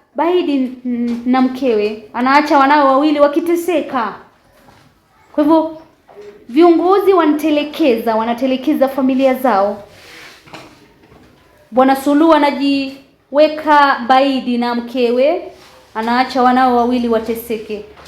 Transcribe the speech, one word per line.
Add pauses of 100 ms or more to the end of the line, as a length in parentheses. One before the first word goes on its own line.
(160)
baidi (340)
n-,
na
mkewe, (100)
anaacha
wanawe
wawili
wakiteseka. (1200)
Kwa
hivyo (680)
viongozi
wanatelekeza,
wanatelekeza
familia
zao. (1900)
Bwana
Suluhu
anajiweka
baidi
na
mkewe, (520)
anaacha
wanawe
wawili
wateseke. (240)